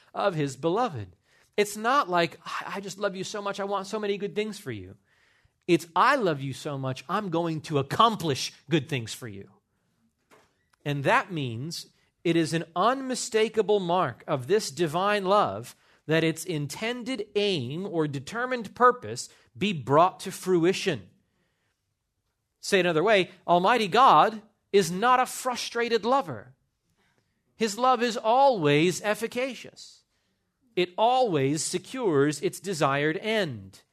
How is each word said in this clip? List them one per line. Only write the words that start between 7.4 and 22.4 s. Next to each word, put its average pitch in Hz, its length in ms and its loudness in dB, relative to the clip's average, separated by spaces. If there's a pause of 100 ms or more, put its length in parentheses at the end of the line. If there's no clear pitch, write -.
to - 160 -2
accomplish 196 720 0 (160)
good 139 220 -2
things 117 240 -6
for 127 120 -14
you." 98 220 -14 (1400)
And 143 200 -4
that 208 280 2
means 139 540 -8 (360)
it 165 140 2
is 156 160 0
an 165 120 -2 (120)
unmistakable 220 1040 0
mark 170 460 -2
of 135 200 -4
this 208 240 2
divine 180 540 -2
love 143 500 0 (300)
that 156 180 2
its 160 220 -2
intended 208 920 -6
aim 180 520 -2
or 156 200 0
determined 220 680 -6
purpose 247 560 2 (260)
be 196 160 0
brought 156 480 4
to 196 100 -12
fruition. 175 800 0 (1500)